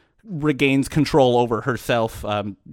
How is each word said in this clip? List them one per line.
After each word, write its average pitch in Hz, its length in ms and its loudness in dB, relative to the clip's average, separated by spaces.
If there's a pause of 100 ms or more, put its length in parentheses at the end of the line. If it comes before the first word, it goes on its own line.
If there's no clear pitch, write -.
(240)
regains 143 680 0
control 131 480 4
over 120 240 0
herself, 117 640 -4
um, 104 320 -4 (160)